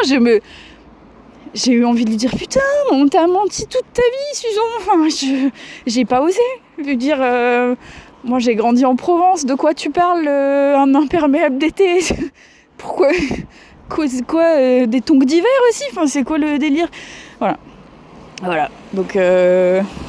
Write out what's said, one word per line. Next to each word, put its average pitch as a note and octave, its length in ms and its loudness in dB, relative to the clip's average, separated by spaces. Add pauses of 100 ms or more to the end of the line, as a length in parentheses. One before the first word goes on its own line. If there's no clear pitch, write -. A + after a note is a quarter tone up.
je C4+ 80 2
me, A#3+ 240 4 (1160)
j'ai A#3+ 160 -2
eu A#3+ 140 2
envie A#3+ 200 0
de G#3+ 60 -2
lui A3+ 60 -2
dire : « A#3 200 -2
Putain, - 220 -4 (320)
on C#4 160 2
t'a E4 180 2
menti F#4 400 -2
toute - 280 -6
ta A#4+ 80 -2
vie, C5+ 340 -2
Suzon. » G#4+ 260 -4 (180)
Enfin, F4+ 300 2
je, C4+ 400 -2 (380)
j'ai A#3+ 180 0
pas B3 160 0
osé F#4 180 0 (380)
lui C#4+ 180 -4
dire, C4+ 240 -2
euh, « B3 560 0 (480)
Moi, B3 140 -2
j'ai A#3+ 160 0
grandi A#3+ 320 2
en B3+ 100 4
Provence. F4 500 0
De C4 100 0
quoi D#4 180 0
tu - 160 -6
parles, F4 380 0
euh, C#4 500 2
un C#4 160 4
imperméable D4 640 2
d'été ? F4 440 2 (360)
<laughs> - 400 -20
Pourquoi ? - 320 -2 (800)
Quoi, D#4 180 -4
c'est B3+ 180 -6
quoi, E4 180 0
euh, C4 420 4
des A#3 160 0
tongs C#4 160 2
d'hiver D#4 320 2 (200)
aussi ? A#4 220 -4
Enfin, E4+ 140 -2
c'est C#4 180 -2
quoi D#4 140 -2
le D4 220 -2
délire ? » D#4 300 0 (500)
Voilà. G#3 180 -2 (840)
Voilà. D#3+ 260 -4 (240)
Donc, F#3 220 -6
euh, F3+ 680 2 (280)